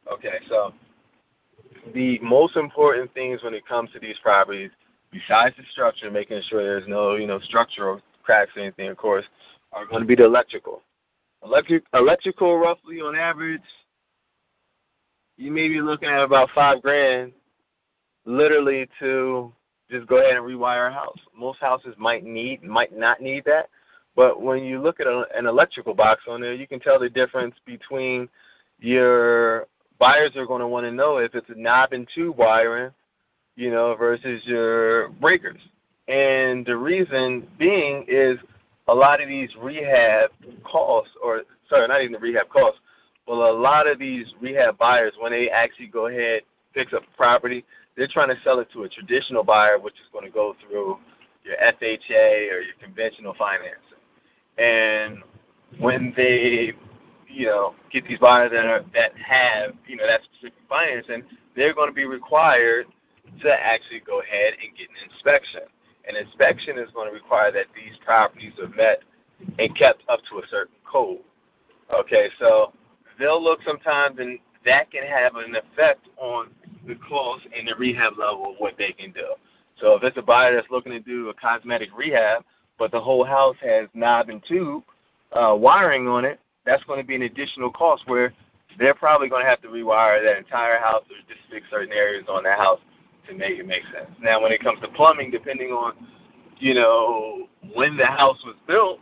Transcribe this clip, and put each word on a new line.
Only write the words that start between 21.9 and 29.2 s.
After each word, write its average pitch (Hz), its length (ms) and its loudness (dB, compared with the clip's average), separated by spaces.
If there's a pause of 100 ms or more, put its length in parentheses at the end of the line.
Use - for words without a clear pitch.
might 113 240 -2
need, 113 400 -10
might 107 340 -4
not 117 240 0
need 135 260 -10
that, 156 220 0 (460)
but 127 260 4
when 131 240 -4
you 131 160 -8
look 160 200 -4
at 139 80 -2
a, 123 260 -2
an 120 120 -4
electrical 117 480 0
box 107 340 2
on 120 120 -10
there, 120 140 -8
you 135 140 -16
can 131 100 -12
tell 135 220 2
the 123 100 -4
difference 123 460 -4 (100)
between 127 600 -8 (500)
your 120 880 2 (320)